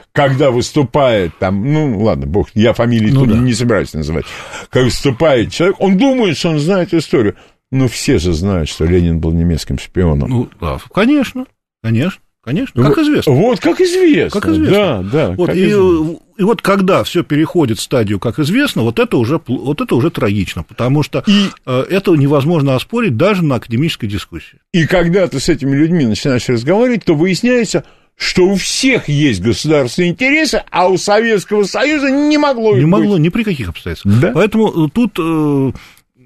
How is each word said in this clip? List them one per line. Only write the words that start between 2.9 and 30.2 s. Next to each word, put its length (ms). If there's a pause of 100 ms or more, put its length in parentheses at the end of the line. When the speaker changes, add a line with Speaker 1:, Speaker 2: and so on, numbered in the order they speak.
Speaker 2:
Ну 140
Speaker 1:
тут 60
Speaker 2:
да. 80
Speaker 1:
не 140
собираюсь 420
называть. 320 (440)
Когда 140
выступает 680
человек, 280
он 180
думает, 380
что 140
он 100
знает 340
историю. 400 (380)
Но 160
все 300
же 140
знают, 380
что 160
Ленин 320
был 140
немецким 460
шпионом. 520
Speaker 2:
Ну, 180 (120)
да, 180 (160)
конечно, 500 (380)
конечно, 380 (220)
конечно. 380
Speaker 1:
Ну, 80
Speaker 2:
Как 100
известно. 360
Speaker 1:
вот 260
как 220
известно. 580
Speaker 2:
Как 100
известно. 240
Speaker 1:
Да, 280
да, 340
Speaker 2:
Вот, 120
Speaker 1:
как 80
Speaker 2:
и, 100
Speaker 1:
известно. 500 (220)
Speaker 2:
и 60
вот 180
когда 420
все 200
переходит 540
в 40
стадию, 380
как 180
известно, 460
вот 140
это 200
уже 200
пл-, 200
вот 240
это 140
уже 140
трагично, 520
потому 400
что, 240
Speaker 1:
И 220 (180)
Speaker 2:
э, 240
это 220
невозможно 640
оспорить 440
даже 260
на 120
академической 500
дискуссии. 540 (120)
Speaker 1:
И 140
когда 420
ты 100
с 120
этими 260
людьми 300
начинаешь 420
разговаривать, 560
то 100
выясняется, 680 (320)
что 320
у 80
всех 540
есть 320
государственные 720
интересы, 580